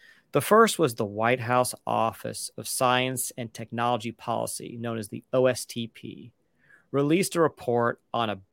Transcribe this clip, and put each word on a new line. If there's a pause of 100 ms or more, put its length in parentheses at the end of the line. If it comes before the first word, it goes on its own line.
(340)
The
first
was
the
White
House (100)
Office
of
Science
and
Technology
Policy,
known
as
the
O
S
T
P, (600)
released
a
report (140)
on
a (140)